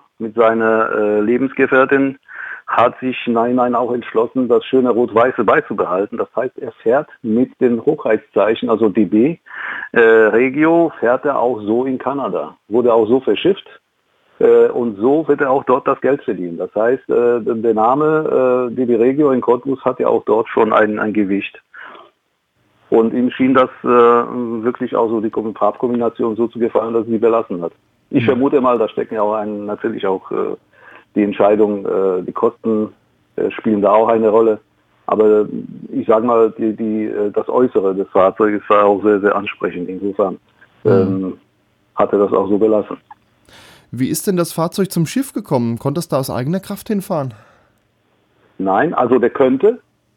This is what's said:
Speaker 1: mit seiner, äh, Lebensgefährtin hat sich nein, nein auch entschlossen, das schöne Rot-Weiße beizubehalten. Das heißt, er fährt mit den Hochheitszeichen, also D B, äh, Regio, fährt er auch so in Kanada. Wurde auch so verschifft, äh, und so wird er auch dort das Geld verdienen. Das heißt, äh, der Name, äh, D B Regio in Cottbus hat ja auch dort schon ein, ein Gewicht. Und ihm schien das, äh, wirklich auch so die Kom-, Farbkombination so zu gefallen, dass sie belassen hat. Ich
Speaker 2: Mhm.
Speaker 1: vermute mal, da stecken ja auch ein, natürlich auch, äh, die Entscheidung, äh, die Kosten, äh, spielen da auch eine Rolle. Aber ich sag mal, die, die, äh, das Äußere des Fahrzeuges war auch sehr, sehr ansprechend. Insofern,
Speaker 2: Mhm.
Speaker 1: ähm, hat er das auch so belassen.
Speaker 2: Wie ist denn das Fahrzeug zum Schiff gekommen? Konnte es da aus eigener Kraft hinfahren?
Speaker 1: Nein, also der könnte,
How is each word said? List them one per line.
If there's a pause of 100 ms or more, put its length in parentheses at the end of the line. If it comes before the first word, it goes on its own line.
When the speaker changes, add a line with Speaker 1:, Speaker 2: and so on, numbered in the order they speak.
(180)
Speaker 1:
mit
seiner,
äh,
Lebensgefährtin (480)
hat
sich (100)
nein,
nein
auch
entschlossen,
das
schöne
Rot-Weiße
beizubehalten.
Das
heißt,
er
fährt (140)
mit
den
Hochheitszeichen,
also
D
B, (540)
äh,
Regio,
fährt
er
auch
so
in
Kanada. (100)
Wurde
auch
so
verschifft, (760)
äh,
und
so
wird
er
auch
dort
das
Geld
verdienen.
Das
heißt,
äh,
der
Name,
äh,
D
B
Regio
in
Cottbus
hat
ja
auch
dort
schon
ein,
ein
Gewicht. (1300)
Und
ihm
schien
das, (120)
äh,
wirklich
auch
so
die
Kom-,
Farbkombination
so
zu
gefallen,
dass
sie
belassen
hat. (380)
Ich
Speaker 2:
Mhm.
Speaker 1:
vermute
mal,
da
stecken
ja
auch
ein,
natürlich
auch,
äh, (600)
die
Entscheidung,
äh,
die
Kosten, (440)
äh,
spielen
da
auch
eine
Rolle. (460)
Aber (440)
ich
sag
mal,
die,
die,
äh,
das
Äußere
des
Fahrzeuges
war
auch
sehr,
sehr
ansprechend.
Insofern, (460)
Speaker 2:
Mhm.
Speaker 1:
ähm, (580)
hat
er
das
auch
so
belassen. (920)
Speaker 2:
Wie
ist
denn
das
Fahrzeug
zum
Schiff
gekommen?
Konnte
es
da
aus
eigener
Kraft
hinfahren? (1300)
Speaker 1:
Nein,
also
der
könnte, (360)